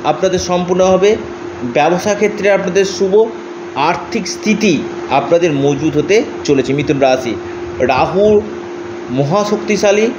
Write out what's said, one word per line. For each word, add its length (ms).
আপনাদের 360
সম্পূর্ণ 460
হবে। 300
ব্যবসা 400
ক্ষেত্রে 380
আপনাদের 340
শুভ, 440
আর্থিক 520
স্থিতি 540
আপনাদের 440
মজবুত 440
হতে 260
চলেছে। 300
মিথুন 260
রাশি, 360
রাহু 640
মহাশক্তিশালী 960